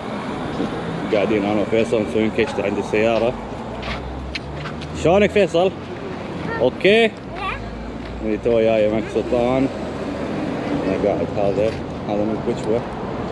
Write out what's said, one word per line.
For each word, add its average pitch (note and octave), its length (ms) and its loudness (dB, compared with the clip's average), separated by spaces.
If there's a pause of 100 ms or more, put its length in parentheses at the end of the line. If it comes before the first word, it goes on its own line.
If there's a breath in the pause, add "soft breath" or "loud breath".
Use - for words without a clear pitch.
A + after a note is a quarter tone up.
(1160)
قاعدين G2+ 300 2
انا G#2 160 2
وفيصل A2 500 2
مسويين A2 280 2
كشت A2 220 0
عند G2+ 180 0
السياره. A2 540 2 (1700)
شلونك F#3 280 6
فيصل؟ F#3 400 4 (920)
اوكي؟ G#3 500 4 (1120)
اللي G#2+ 200 0
تو A#2 160 6
جاي A2 280 6
ملك A2 160 2 (100)
سلطان. B2 540 2 (1160)
أنا F#2+ 180 2
قاعد F2+ 220 2 (100)
هذا، G2+ 300 2 (420)
هذا G#2 160 0
من G#2+ 220 -2
كوتشوة. A2+ 340 0 (520)